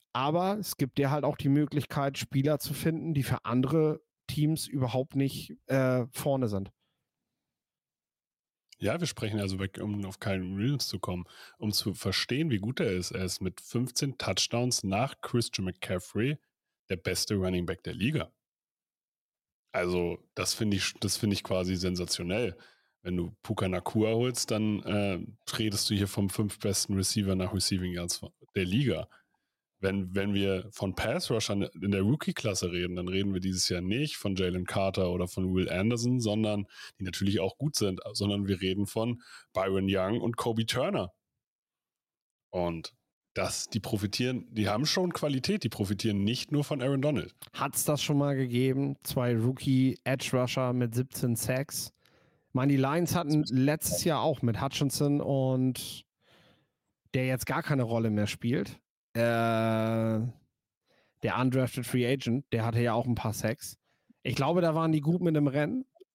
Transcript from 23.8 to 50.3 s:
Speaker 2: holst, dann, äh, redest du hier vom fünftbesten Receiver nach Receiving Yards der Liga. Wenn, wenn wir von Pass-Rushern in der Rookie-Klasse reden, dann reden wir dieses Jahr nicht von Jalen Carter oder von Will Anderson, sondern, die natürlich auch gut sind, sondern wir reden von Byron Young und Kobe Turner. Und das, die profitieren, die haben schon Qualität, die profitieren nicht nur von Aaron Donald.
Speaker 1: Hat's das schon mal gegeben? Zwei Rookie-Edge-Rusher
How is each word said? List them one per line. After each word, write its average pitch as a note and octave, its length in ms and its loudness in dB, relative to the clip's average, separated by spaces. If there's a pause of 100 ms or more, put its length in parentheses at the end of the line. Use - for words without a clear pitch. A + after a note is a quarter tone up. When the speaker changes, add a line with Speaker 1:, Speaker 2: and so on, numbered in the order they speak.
Speaker 2:
holst, A#2+ 380 0
dann, G#2+ 320 0
äh, G2+ 420 -2 (320)
redest G#2+ 320 0
du G#2+ 60 0
hier G2 120 2
vom G2+ 220 0
fünftbesten G2+ 640 -2
Receiver F#2+ 400 2
nach F#2 180 -2
Receiving F2+ 400 0
Yards F2 280 -6 (340)
der F#2+ 100 0
Liga. F#2 420 0 (720)
Wenn, F#2+ 340 0
wenn G2+ 180 2
wir G2 380 0
von F#2+ 240 -4
Pass-Rushern A2+ 680 0
in - 280 -2
der G2 100 4
Rookie-Klasse G#2 720 0
reden, F2+ 240 -2
dann F2+ 140 -4
reden G2 240 0
wir F#2 80 -2
dieses F#2 260 0
Jahr F2+ 140 0
nicht A#2+ 340 -2
von G2 200 -4
Jalen F2+ 300 0
Carter F#2+ 460 0
oder F2+ 160 0
von F#2 260 -2
Will F#2 160 2
Anderson, A#2 520 2
sondern, G#2+ 440 2 (320)
die G2+ 60 -8
natürlich G2 380 0
auch F#2+ 160 -2
gut D3 180 -2
sind, F#2+ 240 0 (140)
sondern G2+ 340 0
wir F#2+ 140 0
reden F#2+ 260 0
von A#2 340 -2 (320)
Byron F#2+ 340 2
Young F#2+ 340 2
und A#2 160 -2
Kobe A2+ 280 0
Turner. B2+ 460 -2 (1400)
Und E2+ 440 -4 (400)
das, F#2 320 -4
die G#2 140 -4
profitieren, A#2 680 -2
die G#2+ 200 0
haben A2 160 0
schon F3+ 260 0
Qualität, D3+ 520 -2
die A2 60 -2
profitieren G2+ 540 0
nicht A#2 300 0
nur D3 100 2
von C#3+ 180 -2
Aaron C3+ 200 2
Donald. C#3+ 340 0 (180)
Speaker 1:
Hat's - 300 -2
das D3 180 2
schon D3 160 2
mal C#3+ 180 4
gegeben? C3 680 2
Zwei B2 320 2
Rookie-Edge-Rusher C3 1400 2